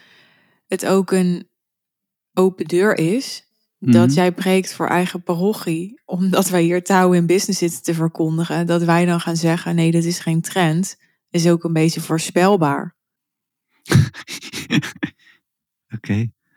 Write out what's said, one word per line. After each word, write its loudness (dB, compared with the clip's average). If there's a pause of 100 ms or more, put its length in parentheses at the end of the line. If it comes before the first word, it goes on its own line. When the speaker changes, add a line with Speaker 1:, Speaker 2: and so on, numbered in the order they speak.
(680)
Speaker 1:
het -6
ook 0
een 0 (840)
open 0
deur 2
is -2 (300)
dat 6
Speaker 2:
Mhm. 2
Speaker 1:
jij 2
preekt -2
voor -4
eigen -2
parochie, -4
omdat 0
wij 0
hier 0
touw 4
in 4
business 0
zitten -4
te -4
verkondigen, -2
dat 0
wij 2
dan 0
gaan -4
zeggen: -2
"Nee, 2
dat 2
is -4
geen -2
trend", -2 (340)
is 2
ook 2
een -2
beetje 0
voorspelbaar. 0 (880)
Speaker 2:
<laughs> -2 (1040)
Oké. -4 (260)